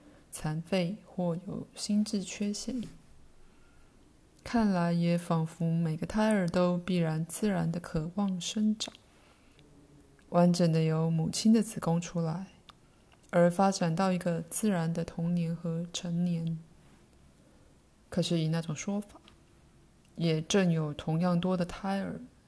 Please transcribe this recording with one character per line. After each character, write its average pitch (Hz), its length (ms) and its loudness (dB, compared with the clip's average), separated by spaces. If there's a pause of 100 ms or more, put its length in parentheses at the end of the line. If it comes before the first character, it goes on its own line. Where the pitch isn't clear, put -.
(300)
残 156 320 -4
废 185 340 -2 (100)
或 175 300 -4 (100)
有 - 280 -10
心 208 300 0
智 202 180 -4
缺 208 300 -6
陷。 226 300 -6 (1600)
看 220 280 2
来 175 220 2
也 170 260 2
仿 165 280 0
佛 165 240 -4
每 165 260 0
个 165 100 -6
胎 214 240 2
儿 190 180 2
都 180 300 2
必 180 180 -2
然 160 300 0
自 - 220 -2
然 170 220 0
地 170 100 -4
渴 165 340 -6
望 190 260 -2
生 214 380 0
长， - 160 -8 (1300)
完 175 240 6
整 170 200 4
地 160 120 4
由 160 260 0
母 160 180 0
亲 - 240 4
的 226 100 6
子 - 180 -4
宫 170 200 0
出 170 200 -6
来， 165 260 -4 (840)
而 175 200 6
发 196 220 4
展 170 220 0
到 190 180 2
一 180 60 0
个 170 240 -2
自 - 280 0
然 165 220 0
的 165 120 -2
童 170 300 -2
年 170 200 0
和 170 380 -4
成 175 320 -2
年。 165 340 -2 (1500)
可 175 140 0
是 170 160 2
以 160 100 0
那 165 140 0
种 160 120 -6
说 202 260 -4
法， - 200 -18 (920)
也 160 260 0
正 180 300 2
有 156 240 0
同 160 260 -2
样 175 200 2
多 185 160 0
的 175 80 0
胎 196 360 -6
儿 180 200 -8 (280)